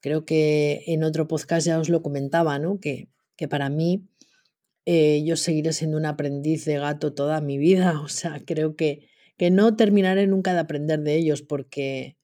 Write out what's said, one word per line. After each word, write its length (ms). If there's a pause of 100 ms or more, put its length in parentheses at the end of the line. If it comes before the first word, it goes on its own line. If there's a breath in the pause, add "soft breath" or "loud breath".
Creo 240
que 600
en 160
otro 240
podcast 400
ya 120
os 80
lo 140
comentaba, 580
¿no? 200
Que, 280 (300)
que 100
para 220
mí, 400 (760 soft breath)
eh, 380
yo 140
seguiré 360
siendo 240
un 80
aprendiz 600
de 140
gato 340
toda 260
mi 180
vida. 440
<laughs> 20
O 40
sea, 380
creo 300
que, 320 (300 soft breath)
que 140
no 240
terminaré 520
nunca 260
de 60
aprender 420
de 140
ellos 280
porque 800